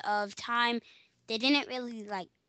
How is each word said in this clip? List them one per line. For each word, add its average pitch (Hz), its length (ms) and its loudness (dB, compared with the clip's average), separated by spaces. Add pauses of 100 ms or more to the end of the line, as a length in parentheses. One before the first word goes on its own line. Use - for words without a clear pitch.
of 208 300 0
time. 240 440 0 (480)
They 226 100 0
didn't 269 300 4
really, 240 380 -6
like, 196 240 -6 (180)